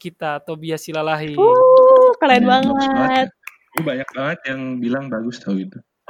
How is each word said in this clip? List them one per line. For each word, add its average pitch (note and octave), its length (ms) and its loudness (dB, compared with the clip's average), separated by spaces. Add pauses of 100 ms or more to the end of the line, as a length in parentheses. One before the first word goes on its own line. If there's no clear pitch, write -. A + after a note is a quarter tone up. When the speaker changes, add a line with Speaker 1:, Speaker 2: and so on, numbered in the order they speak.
Speaker 1:
kita, D#3 420 -10
Tobias D#3+ 400 -10
Silalahi. D#3 540 -6
Speaker 2:
Uh, B4+ 800 6
keren B3+ 240 2
Speaker 3:
Iya, B3 80 2
bagus C4+ 320 0
Speaker 2:
banget. C4+ 100 -2
Speaker 3:
banget C4 200 -2
ya. C4 100 0 (500)
Ini E3+ 80 -4
banyak C3+ 300 -8
banget C#3+ 260 -8 (120)
yang C3+ 100 -10 (180)
bilang B2 320 -6
bagus A#2 280 -8
tau G2 180 -8
itu. F#2 220 -10 (320)